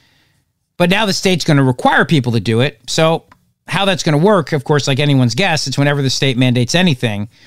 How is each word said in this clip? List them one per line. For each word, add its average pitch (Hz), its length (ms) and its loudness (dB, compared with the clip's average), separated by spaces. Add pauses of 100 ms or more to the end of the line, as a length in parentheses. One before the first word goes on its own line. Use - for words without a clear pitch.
(760)
But 175 120 0
now 208 160 0
the 190 80 -2
state's 185 320 -2
gonna 143 180 2
require - 420 0
people 127 260 0
to 117 80 -2
do 113 220 0
it. 147 260 -4
So 160 380 0 (420)
how 196 180 -2
that's 277 160 0
gonna 151 160 0
work, 180 340 2
of 147 120 -2
course, 147 240 0
like 135 120 -2
anyone's 131 360 2
guess, 175 320 -2
it's 131 100 -6
whenever 143 240 0
the 135 80 -2
state 131 280 -2
mandates 123 360 0
anything, 123 560 0 (180)